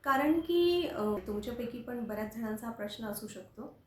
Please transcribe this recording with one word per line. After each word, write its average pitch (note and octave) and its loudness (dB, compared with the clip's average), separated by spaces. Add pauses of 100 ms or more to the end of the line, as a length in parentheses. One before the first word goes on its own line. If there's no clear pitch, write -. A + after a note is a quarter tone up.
कारण C#4+ 6
की, F4 4
अ, G#3 0 (120)
तुमच्यापैकी A#3 -4
पण A#3+ -6
बऱ्याच G#3+ -4
जणांचा A3 -4
हा A3+ -4
प्रश्न G#3 -6
असू G#3 -6
शकतो. G3+ -14